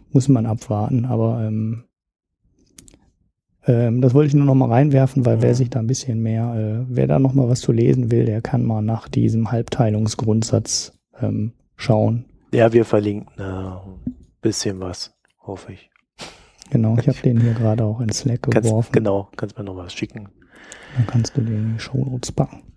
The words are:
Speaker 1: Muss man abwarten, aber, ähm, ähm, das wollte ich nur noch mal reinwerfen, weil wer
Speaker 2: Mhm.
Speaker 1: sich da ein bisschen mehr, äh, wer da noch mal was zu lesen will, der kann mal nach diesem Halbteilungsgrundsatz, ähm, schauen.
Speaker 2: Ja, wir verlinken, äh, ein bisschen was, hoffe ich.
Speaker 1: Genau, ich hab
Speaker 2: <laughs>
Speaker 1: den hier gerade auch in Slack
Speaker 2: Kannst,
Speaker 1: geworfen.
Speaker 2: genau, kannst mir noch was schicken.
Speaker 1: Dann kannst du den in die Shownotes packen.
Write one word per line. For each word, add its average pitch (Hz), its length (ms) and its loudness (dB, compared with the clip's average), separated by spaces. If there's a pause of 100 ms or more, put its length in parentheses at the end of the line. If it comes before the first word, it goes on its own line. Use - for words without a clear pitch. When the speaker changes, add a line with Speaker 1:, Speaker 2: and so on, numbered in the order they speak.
(100)
Speaker 1:
Muss 135 180 4
man 123 160 4
abwarten, 113 600 -2
aber, 113 360 0
ähm, 110 420 -4 (1800)
ähm, 120 360 2
das 127 100 6
wollte 147 160 4
ich 139 60 2
nur 143 100 4
noch 135 100 4
mal 131 140 4
reinwerfen, 135 560 2
weil 113 160 2
wer 123 100 4
Speaker 2:
Mhm. 120 40 4
Speaker 1:
sich 123 160 0
da 123 80 -4
ein 113 80 -2
bisschen 117 360 -4
mehr, 113 320 -2
äh, 110 340 -4
wer 127 180 0
da 143 120 2
noch 135 140 4
mal 131 160 2
was 123 120 0
zu - 120 0
lesen 120 380 2
will, 120 160 2
der 110 160 -2
kann 123 220 -2
mal 110 180 -2
nach 110 260 -4
diesem 113 420 0
Halbteilungsgrundsatz, 110 1500 -2 (200)
ähm, 107 360 -4 (220)
schauen. 110 500 0 (260)
Speaker 2:
Ja, 117 220 4
wir 113 100 6
verlinken, 104 540 -2
äh, 101 40 -10
ein 95 720 -10 (280)
bisschen 104 380 -4
was, - 360 -12 (240)
hoffe 98 320 -14
ich. - 180 -20 (800)
Speaker 1:
Genau, 113 280 2
ich - 100 0
hab 131 120 0
Speaker 2:
<laughs> - 20 -4
Speaker 1:
den 120 180 2
hier 117 140 2
gerade 113 300 0
auch 107 160 -2
in 107 120 -2
Slack 120 300 -4
Speaker 2:
Kannst, 113 260 2
Speaker 1:
geworfen. 110 240 0
Speaker 2:
genau, 101 440 0
kannst 101 200 -10
mir 104 80 -10
noch 95 120 -10
was 90 180 -14
schicken. - 340 -10 (680)
Speaker 1:
Dann 120 100 2
kannst - 300 -2
du 135 40 2
den 113 160 -2
in 110 160 -2
die 113 80 -6
Shownotes 127 520 -6
packen. - 300 -4 (140)